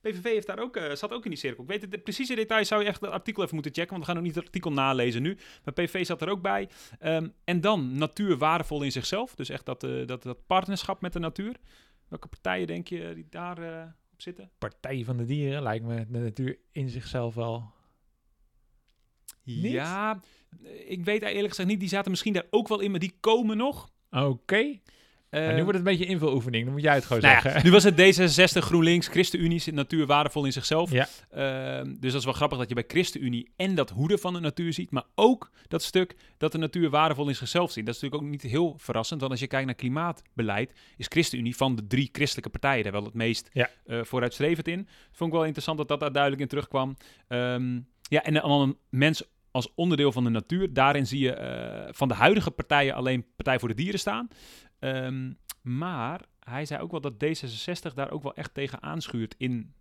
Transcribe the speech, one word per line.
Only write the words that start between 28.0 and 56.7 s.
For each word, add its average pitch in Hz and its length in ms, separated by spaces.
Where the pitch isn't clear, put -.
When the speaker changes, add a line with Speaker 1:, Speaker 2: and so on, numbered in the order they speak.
Speaker 1:
GroenLinks, 170 440
ChristenUnie 175 500
zit 156 160
natuur 147 320
waardevol 147 380
in 135 80
zichzelf. 160 380
Speaker 2:
Ja. 131 180
Speaker 1:
Ehm, 131 720
dus 131 100
dat 135 100
is 117 40
wel 131 100
grappig 147 240
dat 120 100
je 120 60
bij 117 120
ChristenUnie 123 680
en 190 180
dat 143 160
hoeden 151 280
van 180 140
de 175 80
natuur 165 320
ziet, - 180
maar 131 140
ook 226 360
dat 165 160
stuk - 340
dat 156 160
de 165 60
natuur 160 320
waardevol 147 380
in 135 60
zichzelf 170 380
ziet. 110 140
Dat 117 80
is - 60
natuurlijk 147 320
ook 143 100
niet 127 100
heel 160 260
verrassend, 120 420
want 131 120
als 117 80
je 131 60
kijkt 135 200
naar 123 80
klimaatbeleid, 127 1000
is 117 120
ChristenUnie 123 480
van 135 200
de 104 100
drie 131 260
christelijke - 380
partijen 139 320
daar 101 100
wel 101 120
het 104 100
meest, 113 380
Speaker 2:
Ja. 123 180
Speaker 1:
eh, 117 160
vooruitstrevend 143 680
in. 180 200
Vond 170 180
ik 160 60
wel 160 80
interessant 156 340
dat 147 100
dat 143 120
daar 147 120
duidelijk 139 300
in 131 60
terugkwam. 135 480
Ehm, 123 520
ja, 151 200
en 151 120
dan 143 260
een 139 160
mens 147 320
als - 240
onderdeel 147 380
van 123 120
de 120 60
natuur. 160 420
Daarin 135 340
zie 135 140
je, 127 120
eh, 120 600
van 135 160
de 117 60
huidige 165 360
partijen 143 440
alleen 127 320
Partij 127 220
voor 120 100
de 110 60
Dieren 180 260
staan. 226 280
Ehm, 131 540
maar 143 580
hij 131 260
zei 147 160